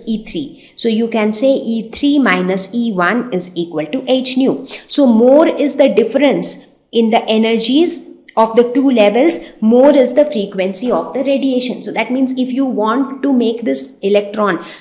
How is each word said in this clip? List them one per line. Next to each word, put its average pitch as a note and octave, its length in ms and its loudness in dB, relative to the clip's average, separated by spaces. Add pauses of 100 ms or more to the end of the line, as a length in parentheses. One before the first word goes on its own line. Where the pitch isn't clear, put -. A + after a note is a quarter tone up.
E G#3+ 180 -6
three. - 520 -12
So - 120 -4
you A3+ 200 0
can G#3+ 240 0
say C4+ 220 2
E A3+ 360 -6
three C#4+ 300 0
minus F#3 520 -2
E A#3 200 -2
one F#3 400 -2
is F3+ 240 -6
equal D#3 300 -6
to C4 200 -8
h B3+ 300 -2
nu. B3+ 320 0 (180)
So C#4 220 2
more B3+ 400 6
is C#4+ 260 -2
the C#4 140 4
difference A3 880 -2 (140)
in A3+ 180 2
the A3+ 140 2
energies A3+ 960 0 (140)
of A3 180 2
the A#3+ 180 2
two C4+ 200 0
levels, A#3 680 2
more B3 320 6
is C4+ 220 4
the D4 120 4
frequency G3 680 -4
of E3 220 -4
the C4 100 -4
radiation. B3 580 -2
So G#3 80 -10
that A3+ 220 -4
means C4 260 0
if B3+ 140 -4
you C4+ 120 -2
want A#3 600 -2
to C#4+ 80 0
make A3+ 320 0
this C4 380 -2
electron G3+ 640 -2 (160)